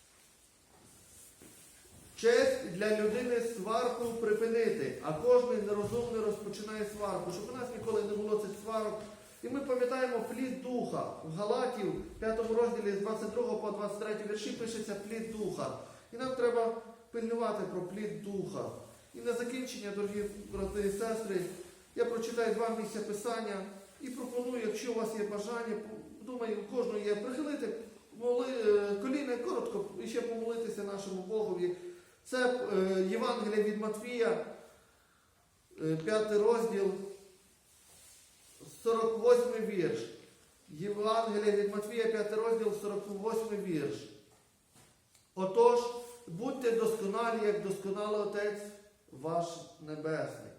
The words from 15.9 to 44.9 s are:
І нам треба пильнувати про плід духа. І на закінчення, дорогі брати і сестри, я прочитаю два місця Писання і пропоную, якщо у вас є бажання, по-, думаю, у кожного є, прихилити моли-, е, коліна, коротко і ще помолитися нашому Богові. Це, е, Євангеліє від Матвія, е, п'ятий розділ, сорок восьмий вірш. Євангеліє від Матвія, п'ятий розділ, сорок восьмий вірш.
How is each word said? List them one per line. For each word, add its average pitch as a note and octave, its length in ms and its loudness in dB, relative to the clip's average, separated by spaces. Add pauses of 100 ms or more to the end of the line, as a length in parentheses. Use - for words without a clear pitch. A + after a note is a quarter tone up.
І A#3 40 -10
нам B3+ 200 -4
треба A3+ 460 2 (280)
пильнувати A3+ 640 0
про F3+ 100 -2
плід G3+ 420 -6
духа. D#3 460 -4 (440)
І - 40 -12
на A#3 140 -2
закінчення, A#3+ 640 -4
дорогі G#3 280 -2 (280)
брати G3 280 -2
і G3 100 2
сестри, G3+ 500 0 (540)
я A#3 100 2
прочитаю A3+ 500 0
два A3+ 140 2
місця G#3+ 320 -4
Писання G#3+ 640 -2 (360)
і C4+ 80 -8
пропоную, B3 580 -4
якщо A3 260 -2
у - 20 -2
вас A3 140 0 (100)
є G3+ 80 0
бажання, A3 500 -4
по-, - 480 -10
думаю, A3+ 360 -4
у A3+ 160 -6
кожного G#3+ 220 0
є, G3+ 160 0
прихилити B3+ 520 -2 (520)
моли-, B3 280 2 (200)
е, G3+ 360 6
коліна, C4 340 0
коротко A3+ 480 -2 (200)
і G#3+ 40 -6
ще A#3 140 -2
помолитися A3+ 600 -4
нашому G3 400 -4
Богові. F#3 540 0 (480)
Це, B3+ 360 2 (120)
е, F#3+ 300 4
Євангеліє G#3+ 600 2
від G#3 180 0
Матвія, A3+ 640 0 (1400)
е, D#3+ 220 2
п'ятий G#3+ 340 4
розділ, G#3 520 6 (1900)
сорок A3+ 360 2
восьмий A3+ 480 6
вірш. F#3+ 340 0 (680)
Євангеліє G#3 840 2
від G3+ 220 2
Матвія, A3+ 320 0
п'ятий G#3+ 320 0
розділ, A3 340 2 (100)
сорок G3+ 260 -2
восьмий G#3 520 -2
вірш. F3 480 -2 (1300)